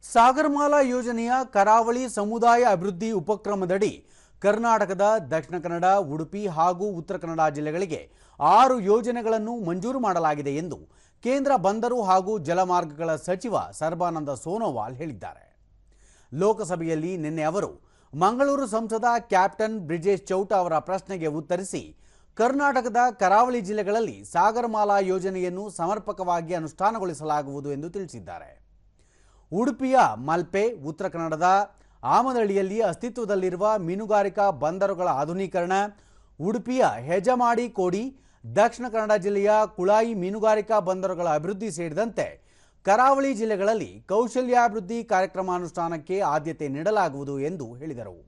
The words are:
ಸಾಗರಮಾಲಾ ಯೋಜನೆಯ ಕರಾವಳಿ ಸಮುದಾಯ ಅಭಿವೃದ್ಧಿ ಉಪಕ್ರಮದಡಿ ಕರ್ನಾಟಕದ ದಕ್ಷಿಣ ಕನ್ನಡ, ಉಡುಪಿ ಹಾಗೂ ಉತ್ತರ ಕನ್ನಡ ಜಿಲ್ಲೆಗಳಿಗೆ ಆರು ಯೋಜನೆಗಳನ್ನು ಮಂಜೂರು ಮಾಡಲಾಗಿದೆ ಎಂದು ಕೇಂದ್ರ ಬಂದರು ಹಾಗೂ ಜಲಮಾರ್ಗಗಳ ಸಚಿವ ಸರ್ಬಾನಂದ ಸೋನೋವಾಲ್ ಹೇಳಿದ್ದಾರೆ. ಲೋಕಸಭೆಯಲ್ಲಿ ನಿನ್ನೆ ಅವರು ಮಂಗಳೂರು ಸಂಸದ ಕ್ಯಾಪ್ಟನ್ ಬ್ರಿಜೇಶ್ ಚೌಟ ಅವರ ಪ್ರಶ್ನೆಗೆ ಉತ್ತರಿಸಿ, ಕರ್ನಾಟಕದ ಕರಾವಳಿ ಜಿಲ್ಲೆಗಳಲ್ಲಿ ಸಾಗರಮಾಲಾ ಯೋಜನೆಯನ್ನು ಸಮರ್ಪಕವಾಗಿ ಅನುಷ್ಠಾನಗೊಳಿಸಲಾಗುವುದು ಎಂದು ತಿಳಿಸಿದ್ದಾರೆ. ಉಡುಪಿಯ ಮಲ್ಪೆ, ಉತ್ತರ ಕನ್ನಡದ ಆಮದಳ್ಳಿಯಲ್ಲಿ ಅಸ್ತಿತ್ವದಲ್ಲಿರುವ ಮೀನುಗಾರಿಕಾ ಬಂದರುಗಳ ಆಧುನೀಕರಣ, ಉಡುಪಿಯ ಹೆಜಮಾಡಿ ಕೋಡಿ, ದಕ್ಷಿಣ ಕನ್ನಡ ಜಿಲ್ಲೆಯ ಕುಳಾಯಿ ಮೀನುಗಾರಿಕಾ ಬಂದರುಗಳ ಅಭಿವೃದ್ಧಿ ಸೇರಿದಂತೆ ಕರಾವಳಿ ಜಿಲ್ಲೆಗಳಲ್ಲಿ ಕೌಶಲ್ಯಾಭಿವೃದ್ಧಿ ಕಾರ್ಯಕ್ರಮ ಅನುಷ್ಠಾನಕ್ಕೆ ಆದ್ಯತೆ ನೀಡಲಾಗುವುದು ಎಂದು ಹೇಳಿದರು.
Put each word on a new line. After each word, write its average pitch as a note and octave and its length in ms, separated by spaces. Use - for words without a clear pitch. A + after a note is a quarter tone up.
ಸಾಗರಮಾಲಾ C#4+ 640
ಯೋಜನೆಯ A#3+ 380
ಕರಾವಳಿ A3+ 480
ಸಮುದಾಯ A#3 460
ಅಭಿವೃದ್ಧಿ F#3 340
ಉಪಕ್ರಮದಡಿ G3 720
ಕರ್ನಾಟಕದ G#3 640
ದಕ್ಷಿಣ D#3+ 320
ಕನ್ನಡ, E3+ 220
ಉಡುಪಿ D#3+ 300
ಹಾಗೂ F3 300
ಉತ್ತರ F#3 220
ಕನ್ನಡ E3 200
ಜಿಲ್ಲೆಗಳಿಗೆ D3+ 440
ಆರು A3+ 360
ಯೋಜನೆಗಳನ್ನು A3+ 600
ಮಂಜೂರು G3 380
ಮಾಡಲಾಗಿದೆ D3+ 460
ಎಂದು E3 160
ಕೇಂದ್ರ C4+ 280
ಬಂದರು A3+ 320
ಹಾಗೂ F#3+ 220
ಜಲಮಾರ್ಗಗಳ E3+ 600
ಸಚಿವ F#3 300
ಸರ್ಬಾನಂದ E3 500
ಸೋನೋವಾಲ್ C#3+ 560
ಹೇಳಿದ್ದಾರೆ. A#2+ 440
ಲೋಕಸಭೆಯಲ್ಲಿ E3+ 800
ನಿನ್ನೆ D#3 260
ಅವರು E3+ 200
ಮಂಗಳೂರು B3+ 640
ಸಂಸದ A3+ 360
ಕ್ಯಾಪ್ಟನ್ G#3 460
ಬ್ರಿಜೇಶ್ F3 420
ಚೌಟ F#3+ 220
ಅವರ F3 120
ಪ್ರಶ್ನೆಗೆ F#3 500
ಉತ್ತರಿಸಿ, F3 440
ಕರ್ನಾಟಕದ B3+ 600
ಕರಾವಳಿ A#3 460
ಜಿಲ್ಲೆಗಳಲ್ಲಿ G#3 500
ಸಾಗರಮಾಲಾ G#3+ 640
ಯೋಜನೆಯನ್ನು F#3 520
ಸಮರ್ಪಕವಾಗಿ F3 840
ಅನುಷ್ಠಾನಗೊಳಿಸಲಾಗುವುದು D3+ 1160
ಎಂದು D#3 200
ತಿಳಿಸಿದ್ದಾರೆ. F2+ 540
ಉಡುಪಿಯ B3+ 440
ಮಲ್ಪೆ, F3 340
ಉತ್ತರ F#3+ 240
ಕನ್ನಡದ E3 340
ಆಮದಳ್ಳಿಯಲ್ಲಿ G3+ 840
ಅಸ್ತಿತ್ವದಲ್ಲಿರುವ F#3+ 800
ಮೀನುಗಾರಿಕಾ G3+ 600
ಬಂದರುಗಳ F3+ 460
ಆಧುನೀಕರಣ, F3 540
ಉಡುಪಿಯ A#3 440
ಹೆಜಮಾಡಿ A#3+ 580
ಕೋಡಿ, F#3 260
ದಕ್ಷಿಣ A3+ 500
ಕನ್ನಡ G#3+ 180
ಜಿಲ್ಲೆಯ G3+ 260
ಕುಳಾಯಿ G#3+ 360
ಮೀನುಗಾರಿಕಾ G#3+ 540
ಬಂದರುಗಳ F#3 400
ಅಭಿವೃದ್ಧಿ G3 380
ಸೇರಿದಂತೆ E3+ 500
ಕರಾವಳಿ C4+ 440
ಜಿಲ್ಲೆಗಳಲ್ಲಿ G#3 500
ಕೌಶಲ್ಯಾಭಿವೃದ್ಧಿ A#3 840
ಕಾರ್ಯಕ್ರಮ F#3 460
ಅನುಷ್ಠಾನಕ್ಕೆ E3+ 580
ಆದ್ಯತೆ D#3 420
ನೀಡಲಾಗುವುದು D3+ 600
ಎಂದು E3 180
ಹೇಳಿದರು. A#2 360